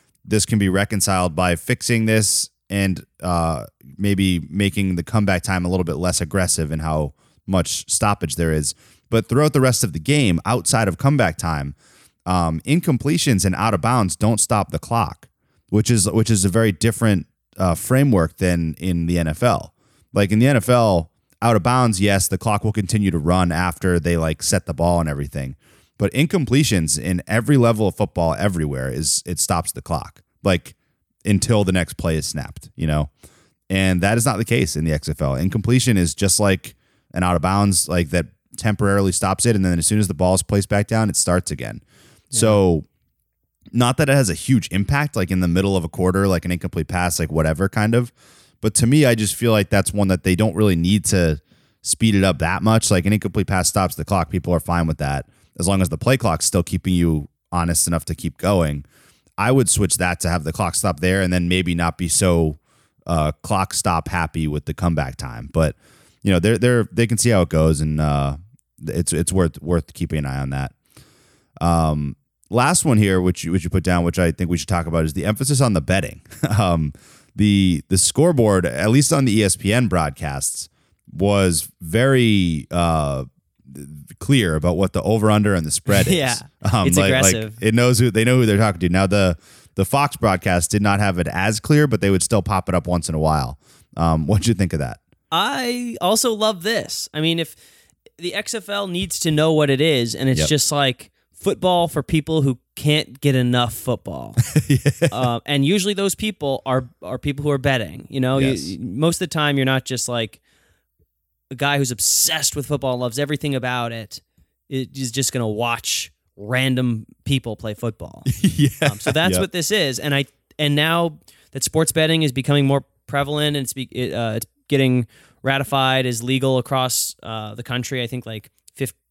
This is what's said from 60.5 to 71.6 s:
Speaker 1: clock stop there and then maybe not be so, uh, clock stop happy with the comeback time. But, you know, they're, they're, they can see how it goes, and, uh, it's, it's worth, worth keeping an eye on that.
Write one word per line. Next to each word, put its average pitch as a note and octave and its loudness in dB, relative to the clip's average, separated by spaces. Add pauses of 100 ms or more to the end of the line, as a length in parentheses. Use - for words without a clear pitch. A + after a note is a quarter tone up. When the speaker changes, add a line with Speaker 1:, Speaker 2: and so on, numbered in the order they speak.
Speaker 1:
clock F2 -2
stop F2+ -2
there F#2+ 2
and F2+ 0
then F2 0
maybe F2 0
not E2+ -2
be F2+ -4
so, E2 2 (480)
uh, D#2 0 (120)
clock F#2+ -2
stop E2+ -2
happy E2 -4
with D2 -6
the D2+ -6
comeback D2+ -2
time. A#1 -12
But, D#2+ 0 (480)
you G2+ 2
know, F2+ 4
they're, G#2+ 2
they're, A#2+ 2
they A2+ 2
can G#2+ 0
see A#2+ 2
how G2 4
it E2+ 2
goes, D#2 4
and, D2+ 0
uh, C#2+ 0 (480)
it's, D#2+ -4
it's E2 -2
worth, F2+ 0
worth E2 -2
keeping D#2 -4
an D2 -4
eye C2+ -6
on C2+ -4
that. C2+ -6 (880)